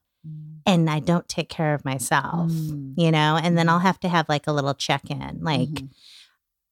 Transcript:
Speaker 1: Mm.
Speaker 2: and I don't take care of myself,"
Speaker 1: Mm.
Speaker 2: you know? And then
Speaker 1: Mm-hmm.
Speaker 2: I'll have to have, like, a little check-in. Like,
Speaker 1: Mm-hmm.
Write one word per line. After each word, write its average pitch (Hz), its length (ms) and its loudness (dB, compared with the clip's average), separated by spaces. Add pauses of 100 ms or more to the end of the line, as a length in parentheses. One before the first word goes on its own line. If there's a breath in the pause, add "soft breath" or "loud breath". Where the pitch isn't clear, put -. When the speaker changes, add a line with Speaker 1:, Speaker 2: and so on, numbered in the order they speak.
(260)
Speaker 1:
Mm. 156 400 -16
Speaker 2:
and 170 240 4
I 156 100 0
don't 175 280 0
take - 200 -6
care 151 260 0
of 139 100 -6
myself," 160 680 0
Speaker 1:
Mm. 151 460 -6
Speaker 2:
you 165 140 4
know? 156 320 4
And 170 140 2
then 165 100 4
Speaker 1:
Mm-hmm. 165 80 4
Speaker 2:
I'll 175 60 4
have 185 200 2
to 185 80 -4
have, 170 200 2
like, 147 180 -2
a 156 60 0
little 139 220 0
check-in. 139 680 -4
Like, 147 260 0
Speaker 1:
Mm-hmm. 139 180 -8 (840 loud breath)